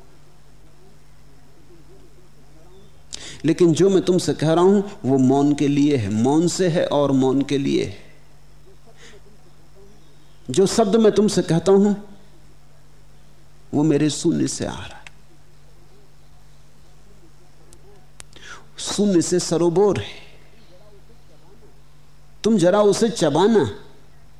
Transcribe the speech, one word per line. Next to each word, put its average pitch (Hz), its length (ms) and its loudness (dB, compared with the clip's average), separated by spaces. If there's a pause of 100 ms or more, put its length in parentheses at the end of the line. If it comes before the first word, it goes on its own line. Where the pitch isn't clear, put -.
(3500)
लेकिन 165 300 4
जो 185 160 4
मैं 185 120 2
तुमसे 180 320 0
कह 156 180 0
रहा 175 120 2
हूं, 196 440 0
वो 135 100 2
मौन 139 360 4
के 143 140 0
लिए 143 280 2
है, 101 140 -2
मौन 139 380 0
से 185 200 -2
है 156 180 0
और 139 260 0
मौन 131 300 0
के 135 160 -4
लिए 139 260 -2
है। 95 140 -10 (2500)
जो 185 160 2
शब्द 214 300 0
मैं 220 160 4
तुमसे 202 300 0
कहता 165 300 0
हूं, 202 220 4 (1800)
वो 143 80 0
मेरे 151 280 0
शून्य 151 380 -2
से - 180 -8
आ - 200 -10
रहा - 120 -18
है। - 60 -20 (3750)
शून्य 196 440 0
से 175 180 -2
सरोवर 170 600 0
है। - 240 -14 (2250)
तुम 220 140 2
जरा 185 240 4
उसे 202 280 2
चबाना, 165 760 2 (560)